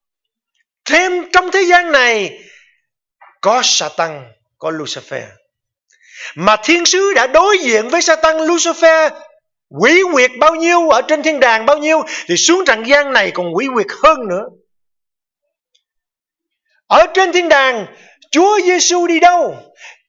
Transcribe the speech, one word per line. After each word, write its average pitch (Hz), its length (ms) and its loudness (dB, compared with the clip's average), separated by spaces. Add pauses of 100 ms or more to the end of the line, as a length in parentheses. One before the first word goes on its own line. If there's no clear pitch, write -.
(840)
thêm 359 280 0 (200)
trong 370 200 0
thế 381 100 0
gian 349 300 2
này 233 500 0 (1000)
có 233 240 0
Satan, 151 680 -6 (260)
có 160 120 -8
Lucifer. 135 560 -12 (1080)
Mà 202 300 0
thiên 349 200 0
sứ 392 300 0
đã 240 120 2
đối 359 320 2
diện 233 300 -2
với 339 140 0
Satan, 320 340 0
Lucifer, 320 760 2 (580)
quỷ 262 340 2 (100)
quyệt 254 180 2 (100)
bao 311 140 4
nhiêu 339 360 0
ở 247 180 4
trên 294 140 0
thiên 302 180 -2
đàng 226 260 2
bao 294 120 2
nhiêu 311 240 0 (240)
thì 175 100 -2
xuống 359 300 0
trần 220 200 0
gian 285 260 2
này 202 220 0
còn 175 200 -6
quỷ 240 200 -2
quyệt 208 120 -2 (160)
hơn 294 160 4 (100)
nữa. 185 140 -6 (2500)
Ở 320 280 4
trên 370 180 0
thiên 349 160 -2
đàng, 262 380 2 (440)
Chúa 392 300 2
Giêsu 349 460 0
đi 330 140 -2
đâu 339 360 2 (520)